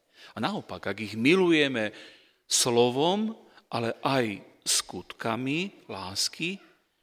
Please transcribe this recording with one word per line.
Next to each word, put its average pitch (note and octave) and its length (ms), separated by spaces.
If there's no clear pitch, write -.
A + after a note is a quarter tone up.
A - 20
naopak, A#2+ 540
ak G2+ 100
ich G#2+ 160
milujeme C#3+ 800
slovom, C#3 880
ale A#2 320
aj B2+ 400
skutkami B2+ 1300
lásky, G2+ 680